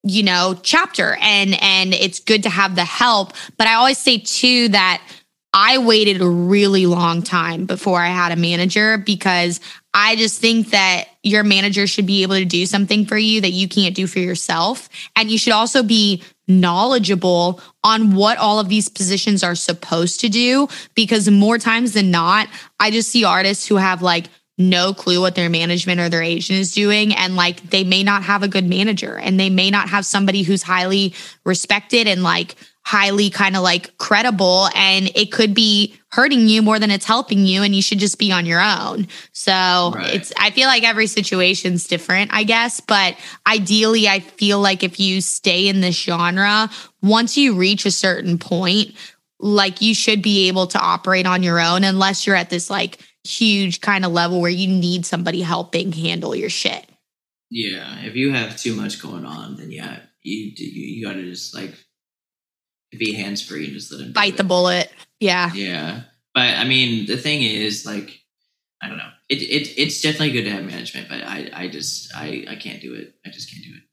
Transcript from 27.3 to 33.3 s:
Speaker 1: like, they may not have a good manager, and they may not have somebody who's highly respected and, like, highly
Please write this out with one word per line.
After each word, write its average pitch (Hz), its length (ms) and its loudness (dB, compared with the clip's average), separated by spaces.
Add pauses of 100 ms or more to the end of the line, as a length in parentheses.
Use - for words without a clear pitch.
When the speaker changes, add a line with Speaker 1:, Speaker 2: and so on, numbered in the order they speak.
Speaker 1:
like, 175 360 -2
they 190 120 2
may 185 200 2
not 202 220 2
have 202 180 0
a 202 60 -2
good 190 200 0
manager, 190 480 -2
and 185 240 0
they 190 100 2
may 190 200 2
not 196 180 0
have 196 160 0
somebody 196 380 0
who's 180 200 0
highly 185 520 0 (300)
respected 208 600 0
and, 185 160 0
like, 170 320 -2 (320)
highly 202 440 2